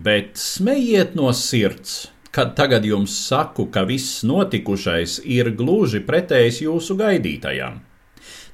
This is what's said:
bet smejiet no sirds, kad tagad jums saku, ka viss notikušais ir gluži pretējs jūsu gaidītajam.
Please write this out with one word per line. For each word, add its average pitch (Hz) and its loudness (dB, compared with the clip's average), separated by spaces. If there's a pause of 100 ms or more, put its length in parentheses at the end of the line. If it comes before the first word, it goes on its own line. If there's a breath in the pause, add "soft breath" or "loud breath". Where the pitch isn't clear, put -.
bet 101 0
smejiet 226 0
no 139 2
sirds, - -2 (240)
kad 123 -2
tagad 123 2
jums 104 0
saku, 131 -2
ka 95 0
viss 127 -4
notikušais 101 0
ir 120 2
gluži 123 2
pretējs 127 2
jūsu 165 -2
gaidītajam. 71 -2 (680 loud breath)